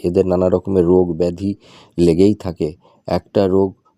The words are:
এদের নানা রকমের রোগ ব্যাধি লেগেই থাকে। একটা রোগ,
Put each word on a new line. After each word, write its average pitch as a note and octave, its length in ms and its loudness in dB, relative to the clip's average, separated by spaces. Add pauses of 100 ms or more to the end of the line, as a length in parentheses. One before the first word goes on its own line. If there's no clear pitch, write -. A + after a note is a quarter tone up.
এদের F#2 240 0
নানা F2+ 220 0
রকমের F#2 360 0
রোগ F2 320 2
ব্যাধি F2 380 -4 (420)
লেগেই F2 380 4
থাকে। E2+ 380 -8 (340)
একটা F#2+ 400 -2
রোগ, F#2+ 280 0 (220)